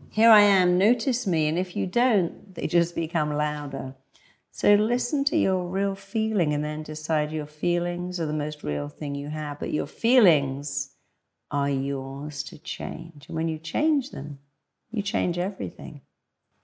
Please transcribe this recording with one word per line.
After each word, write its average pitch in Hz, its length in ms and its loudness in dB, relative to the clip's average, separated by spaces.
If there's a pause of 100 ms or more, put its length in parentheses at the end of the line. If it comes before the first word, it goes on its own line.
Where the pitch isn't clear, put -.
here 226 220 4
I 208 100 10
am, 185 380 4
notice 240 480 2
me." 160 200 2
And 156 120 0
if 185 180 -4
you 196 100 -2
don't, 214 680 0
they - 120 -4
just 170 280 2
become 156 420 -2
louder. 147 580 -4 (560)
So 208 240 4
listen 240 500 0
to - 120 -2
your 190 320 2
real 196 260 0
feeling 214 600 0
and 147 100 0
then 151 180 -4
decide 156 480 -2
your 156 160 -4
feelings 175 720 -2
are 165 80 -2
the 151 60 -2
most 151 320 -4
real 147 240 -2
thing 147 260 -6
you 143 140 -6
have, 151 320 -6
but - 120 -4
your 151 140 0
feelings 156 1040 2 (600)
are 143 180 0
yours 139 760 -4
to - 120 -14
change. 156 720 -10
And 165 80 -6
when 165 120 0
you 156 100 -4
change 277 520 0
them, 139 280 -8 (520)
you 202 120 -4
change 185 340 -2
everything. 170 640 -6 (640)